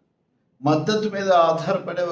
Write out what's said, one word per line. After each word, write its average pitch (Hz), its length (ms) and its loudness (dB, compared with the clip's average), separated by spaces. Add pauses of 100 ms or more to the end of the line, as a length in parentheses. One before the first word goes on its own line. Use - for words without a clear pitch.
(600)
మద్దతు 185 520 0
మీద 196 160 -4 (160)
ఆధారపడే 175 680 -2